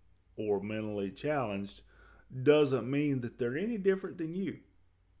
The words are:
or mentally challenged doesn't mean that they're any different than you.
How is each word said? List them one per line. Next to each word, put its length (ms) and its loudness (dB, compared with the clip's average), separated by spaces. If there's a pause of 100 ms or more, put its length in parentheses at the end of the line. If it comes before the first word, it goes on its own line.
(360)
or 240 0
mentally 500 -4
challenged 720 -4 (600)
doesn't 480 6
mean 300 0
that 180 -8
they're 180 0
any 220 -2
different 400 0
than 160 -6
you. 240 -4 (600)